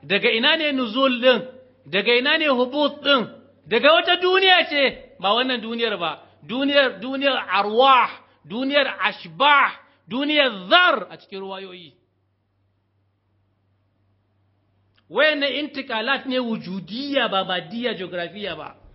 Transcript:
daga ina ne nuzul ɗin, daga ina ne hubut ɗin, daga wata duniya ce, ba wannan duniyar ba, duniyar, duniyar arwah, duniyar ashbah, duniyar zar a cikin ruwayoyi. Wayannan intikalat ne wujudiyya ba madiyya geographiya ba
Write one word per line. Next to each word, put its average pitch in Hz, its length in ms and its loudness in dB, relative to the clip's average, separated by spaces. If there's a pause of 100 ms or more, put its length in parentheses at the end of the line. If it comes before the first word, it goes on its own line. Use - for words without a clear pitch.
daga 190 280 0
ina 269 260 2
ne 302 140 -2
nuzul 254 500 0
ɗin, 247 200 4 (440)
daga 196 320 0
ina 294 200 0
ne 311 100 0
hubut 262 560 0
ɗin, 269 240 2 (400)
daga 247 260 4
wata 349 240 2
duniya 370 520 4
ce, 277 280 0 (220)
ba 196 160 0
wannan 247 260 -2
duniyar 226 380 -4
ba, 160 200 -6 (220)
duniyar, 262 600 0
duniyar 269 360 -2 (120)
arwah, 220 600 4 (400)
duniyar 269 380 0 (120)
ashbah, 202 720 2 (380)
duniyar 262 600 0
zar 311 420 4
a 165 60 -18
cikin - 220 -16
ruwayoyi. 190 540 -14 (3250)
Wayannan 277 440 0
intikalat 262 720 -6
ne 254 140 -4
wujudiyya 226 880 -6
ba 190 140 -2
madiyya 185 500 -6
geographiya 175 640 -10
ba 147 180 -16 (200)